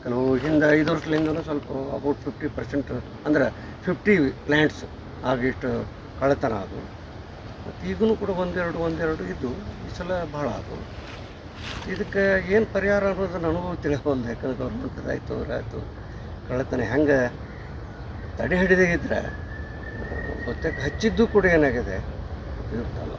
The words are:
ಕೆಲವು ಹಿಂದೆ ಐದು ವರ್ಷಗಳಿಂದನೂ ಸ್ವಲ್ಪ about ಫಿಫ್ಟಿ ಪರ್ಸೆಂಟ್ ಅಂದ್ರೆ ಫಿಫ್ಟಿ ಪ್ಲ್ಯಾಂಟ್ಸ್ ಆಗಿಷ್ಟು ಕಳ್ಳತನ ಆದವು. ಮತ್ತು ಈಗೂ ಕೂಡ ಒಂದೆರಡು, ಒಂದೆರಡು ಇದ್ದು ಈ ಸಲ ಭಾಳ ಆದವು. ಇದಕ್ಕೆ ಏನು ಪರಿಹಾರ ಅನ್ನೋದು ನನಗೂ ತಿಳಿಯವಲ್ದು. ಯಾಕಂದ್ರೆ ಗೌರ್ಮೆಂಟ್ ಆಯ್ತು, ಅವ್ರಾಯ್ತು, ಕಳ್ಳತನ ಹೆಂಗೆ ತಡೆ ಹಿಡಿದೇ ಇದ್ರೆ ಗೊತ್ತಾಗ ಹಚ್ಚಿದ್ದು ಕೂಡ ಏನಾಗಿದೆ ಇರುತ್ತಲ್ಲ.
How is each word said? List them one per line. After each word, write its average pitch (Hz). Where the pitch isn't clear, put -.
ಕೆಲವು 131
ಹಿಂದೆ 151
ಐದು 156
ವರ್ಷಗಳಿಂದನೂ 156
ಸ್ವಲ್ಪ 147
about 139
ಫಿಫ್ಟಿ 147
ಪರ್ಸೆಂಟ್ 135
ಅಂದ್ರೆ 139
ಫಿಫ್ಟಿ 180
ಪ್ಲ್ಯಾಂಟ್ಸ್ 147
ಆಗಿಷ್ಟು 123
ಕಳ್ಳತನ 139
ಆದವು. 92
ಮತ್ತು -
ಈಗೂ 208
ಕೂಡ 202
ಒಂದೆರಡು, 180
ಒಂದೆರಡು 165
ಇದ್ದು 180
ಈ -
ಸಲ 180
ಭಾಳ 147
ಆದವು. 98
ಇದಕ್ಕೆ 190
ಏನು 214
ಪರಿಹಾರ 196
ಅನ್ನೋದು 185
ನನಗೂ 175
ತಿಳಿಯವಲ್ದು. 139
ಯಾಕಂದ್ರೆ 117
ಗೌರ್ಮೆಂಟ್ 127
ಆಯ್ತು, 131
ಅವ್ರಾಯ್ತು, 123
ಕಳ್ಳತನ 127
ಹೆಂಗೆ 127
ತಡೆ 160
ಹಿಡಿದೇ 180
ಇದ್ರೆ -
ಗೊತ್ತಾಗ 151
ಹಚ್ಚಿದ್ದು 214
ಕೂಡ 202
ಏನಾಗಿದೆ 127
ಇರುತ್ತಲ್ಲ. 117